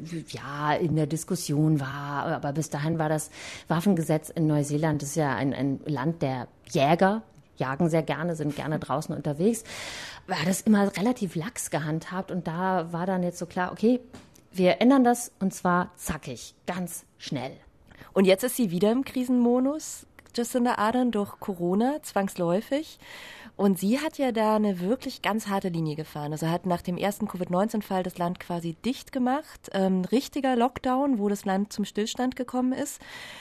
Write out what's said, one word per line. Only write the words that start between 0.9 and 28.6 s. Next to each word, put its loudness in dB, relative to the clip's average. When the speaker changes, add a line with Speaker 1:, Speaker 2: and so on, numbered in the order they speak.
Speaker 1:
der 2
Diskussion 0
war. -6
Aber -2
bis -2
dahin -2
war 2
das 0
Waffengesetz 2
in 0
Neuseeland, 2
das -6
ist -6
ja 2
ein, 0
ein -2
Land -2
der -2
Jäger, 4
jagen 0
sehr 4
gerne, -2
sind -2
gerne -4
draußen -2
unterwegs, 0
war -2
das 0
immer 4
relativ -2
lax -6
gehandhabt. -4
Und -4
da 0
war -2
dann 0
jetzt -2
so -6
klar, -4
okay, 4
wir 4
ändern 8
das 2
und 0
zwar 2
zackig, -8
ganz -6
schnell. -6
Speaker 2:
Und 6
jetzt 8
ist 0
sie 2
wieder 4
im 2
Krisenmodus, 0
Jacinda 0
Ardern, 2
durch -2
Corona, 0
zwangsläufig. -2
Und 4
sie 2
hat -4
ja 0
da 2
eine 2
wirklich -4
ganz -2
harte 0
Linie -2
gefahren. -8
Also -2
hat 0
nach 0
dem -4
ersten -2
covid -6
neunzehn 0
Fall -2
das -6
Land -2
quasi -6